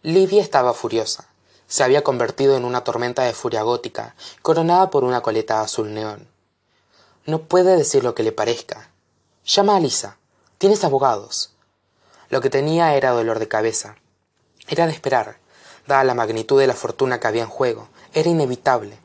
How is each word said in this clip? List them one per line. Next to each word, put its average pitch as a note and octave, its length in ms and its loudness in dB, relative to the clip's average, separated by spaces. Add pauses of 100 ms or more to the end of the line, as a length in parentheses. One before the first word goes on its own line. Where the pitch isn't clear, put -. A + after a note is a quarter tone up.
Libby F#3 380 4
estaba C3 340 2
furiosa. A2 560 -4 (400)
Se - 160 0
había B2+ 180 4
convertido C3+ 540 0
en B2 80 -4
una B2 200 -4
tormenta A#2+ 400 -4
de A#2 100 -2
furia A2+ 280 -4
gótica, A2+ 520 -4 (260)
coronada E3+ 480 2
por C#3 160 0
una B2 160 0
coleta A2 400 -2
azul G#2+ 320 -6
neón. G#2+ 340 -10 (1000)
«No D#3+ 160 -4
puede F3+ 340 4
decir C#3+ 260 2
lo A#2+ 120 -2
que - 80 -4
le A2 100 0
parezca. A2 560 -6 (560)
Llama G3+ 320 2
a F#3 40 2
Lisa. A#2+ 360 -4 (400)
Tienes G3 280 2
abogados». C3 680 -2 (760)
Lo C3 100 -2
que C3 80 -2
tenía D3+ 460 2
era C3 160 2
dolor A2+ 280 0
de G#2+ 100 -4
cabeza. G#2+ 480 -4 (720)
Era E3+ 180 0
de D#3+ 60 -2
esperar. A#2+ 440 -4 (500)
Dada C3+ 160 2
la C3 120 2
magnitud A2+ 440 0
de C3+ 80 6
la B2 80 2
fortuna B2+ 460 -4
que - 60 -4
había A#2 160 0
en A2+ 60 -6
juego, A2+ 400 -4 (260)
era D#3 160 2
inevitable. B2 760 -2